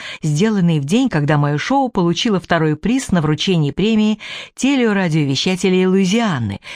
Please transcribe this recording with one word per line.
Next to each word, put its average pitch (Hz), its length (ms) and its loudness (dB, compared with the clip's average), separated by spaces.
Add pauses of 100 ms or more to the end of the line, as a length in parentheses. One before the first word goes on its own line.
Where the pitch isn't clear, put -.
(220)
сделанный 170 580 2
в 139 60 -4
день, 233 240 2
когда 147 300 0
моё 147 180 0
шоу 269 320 0
получило 175 500 0
второй 160 360 0
приз 240 340 -2
на 180 120 2
вручении 151 500 0
премии 214 480 0 (340)
телерадиовещателей 185 1300 0
Луизианы, 185 760 0 (140)